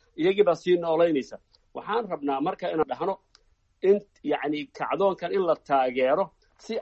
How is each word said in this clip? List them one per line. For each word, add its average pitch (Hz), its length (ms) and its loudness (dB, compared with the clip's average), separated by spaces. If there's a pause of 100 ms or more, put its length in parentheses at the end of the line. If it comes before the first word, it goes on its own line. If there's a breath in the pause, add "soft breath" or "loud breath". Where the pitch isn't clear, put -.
(160)
iyagii 196 280 2
baad 175 120 4
sii 180 200 2
noolaynaysaa. 165 640 0 (340)
Waxaan 233 360 -6
rabnaa 143 320 -4
marka 175 300 -4
inaan 156 180 -2
dhahno 151 260 -4 (680)
in, 196 160 6 (260)
yacni, 147 360 -2 (120)
kacdoonkan 170 600 -2
in 196 140 0
la 160 100 2
taageero 131 680 2 (380)
si 220 200 -8